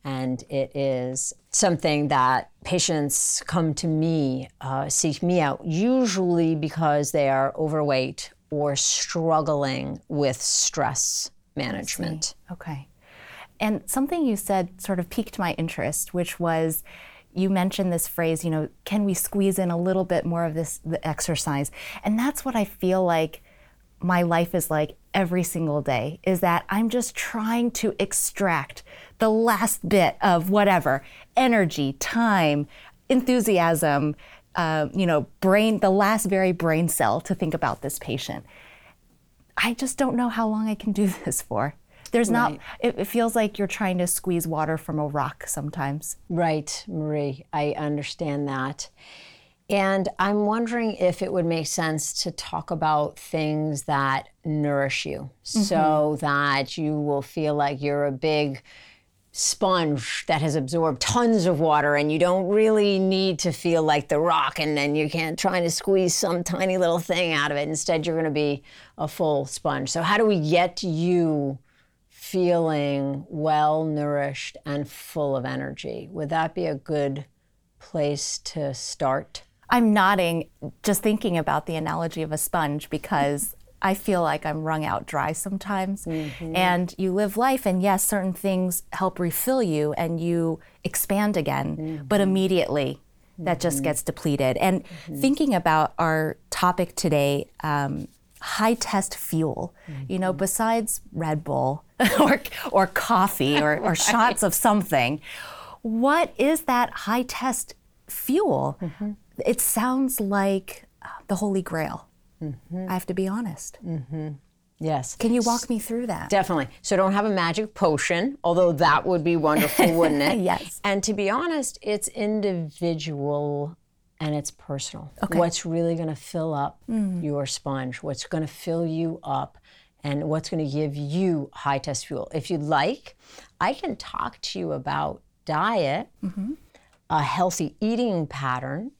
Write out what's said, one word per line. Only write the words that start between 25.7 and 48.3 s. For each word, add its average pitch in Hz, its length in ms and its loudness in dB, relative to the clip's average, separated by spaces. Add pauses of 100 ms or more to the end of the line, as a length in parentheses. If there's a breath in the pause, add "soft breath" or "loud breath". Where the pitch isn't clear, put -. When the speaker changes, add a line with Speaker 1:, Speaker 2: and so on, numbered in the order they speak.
Speaker 2:
day, 135 400 -2
is 185 180 2
that 175 300 4
I'm 220 180 0
just 233 260 -2
trying 233 580 -2
to - 260 -2
extract 180 840 -2 (360 loud breath)
the 220 100 4
last 220 580 2
bit 180 360 4
of 175 260 4
whatever, 190 540 4 (340 loud breath)
energy, 196 580 4
time, 175 720 2 (440 loud breath)
enthusiasm, 170 1080 4 (380 loud breath)
uh, 160 400 0
you 190 120 2
know, 151 200 4 (140)
brain, 214 400 4
the 196 100 6
last 208 360 4
very 190 260 4
brain 165 360 2
cell 120 320 2
to - 140 -2
think 156 180 -2
about 156 300 -2
this - 160 -6
patient. - 480 -8 (1120 loud breath)
I 233 160 0
just 262 240 -4
don't 254 180 0
know 240 140 2
how 226 180 0
long 220 200 0
I 214 60 -2
can 208 180 -4
do 202 140 2
<laughs> - 200 -2
this - 160 -4
for. 120 320 -2 (380 loud breath)
There's 233 180 4
not, 233 220 2
Speaker 1:
Right. - 80 -12 (200 loud breath)
Speaker 2:
it, - 200 0
it 190 80 0
feels 233 260 0
like 214 240 0
you're 202 80 0
trying 185 320 -2
to 175 80 2
squeeze 170 400 -2
water 156 320 0
from 156 220 -4
a 147 60 0
rock 139 420 -4
sometimes. 147 680 -6 (120)
Speaker 1:
Right, 160 580 -2
Marie, 151 640 -4
I 147 240 0
understand 147 720 -4